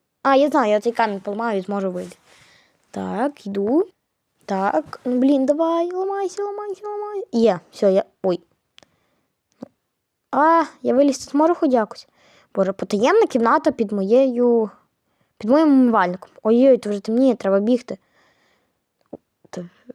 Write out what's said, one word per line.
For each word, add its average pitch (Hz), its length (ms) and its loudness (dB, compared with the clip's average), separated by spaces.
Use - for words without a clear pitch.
А, 269 140 2
я 285 120 4
знаю, 254 220 0
я 208 100 2
цей 233 120 -4
камінь 214 280 -2
поламаю 208 380 -6
і 190 40 -6
зможу 196 280 -4
вийти. 180 260 -12
Так, 196 560 -8
йду. 208 420 -2
Так, 196 600 -4
ну, 247 140 -2
блін, 269 280 2
давай, 330 440 0
ламайся, 392 540 -6
ламайся, 415 440 -10
ламайся. 415 440 -10
Є, 226 280 0
все, 196 200 0
я, 190 120 2
ой. 180 180 -2
А, 320 320 2
я 240 120 0
вилізти 269 360 0
зможу 320 240 2
хоч 302 180 0
якось? 220 360 -2
Боже, 196 180 0
потаємна 262 540 0
кімната 277 440 0
під 214 220 -4
моєю, 233 800 2
під 208 120 -4
моїм 302 180 4
умивальником. 226 640 2
Ой-ой, 240 360 4
то 208 120 -6
вже 202 100 -4
темніє, 240 340 2
треба 196 260 0
бігти. 233 380 -2
Та, 180 140 -12